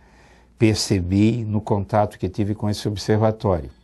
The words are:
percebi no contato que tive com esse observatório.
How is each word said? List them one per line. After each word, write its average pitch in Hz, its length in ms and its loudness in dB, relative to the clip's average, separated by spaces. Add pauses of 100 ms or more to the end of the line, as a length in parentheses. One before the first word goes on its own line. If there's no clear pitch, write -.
(580)
percebi 107 840 2
no 107 160 -2
contato 104 580 -2
que 123 120 -4
tive 107 260 -2
com 107 140 -4
esse 104 180 -4
observatório. 104 840 0 (140)